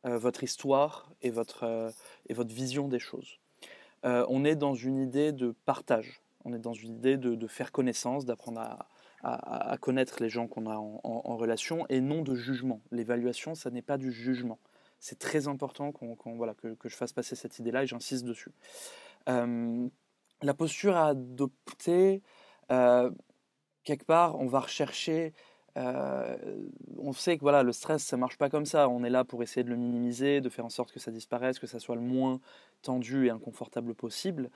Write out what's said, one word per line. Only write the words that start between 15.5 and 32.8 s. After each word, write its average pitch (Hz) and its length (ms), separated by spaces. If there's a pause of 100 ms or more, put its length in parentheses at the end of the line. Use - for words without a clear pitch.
qu'on, 117 240
qu'on, 117 200
voilà, 117 180
que, 113 220
que - 140
je - 60
fasse - 180
passer 120 220
cette - 220
idée-là 120 260
et 135 40
j'insiste 123 380
dessus. - 260 (800)
Euh, 120 580 (560)
la 143 120
posture 175 400
à 156 140
adopter, 143 1120 (480)
euh, 123 400 (720)
quelque 143 220
part, 160 340
on 135 80
va 131 120
rechercher, 156 760 (440)
euh, 127 600 (600)
on 139 160
sait 170 240
que 139 40
voilà, 143 200
le 123 100
stress, - 320
ça - 140
marche 127 200
pas 143 120
comme 151 160
ça. 147 240
On 123 140
est 120 80
là 127 120
pour 120 200
essayer 123 200
de 120 60
le 123 60
minimiser, 120 680
de 127 80
faire 117 160
en 117 40
sorte - 220
que - 80
ça 120 120
disparaisse, 120 480
que 120 80
ça 117 120
soit 123 160
le 117 60
moins 131 380 (420)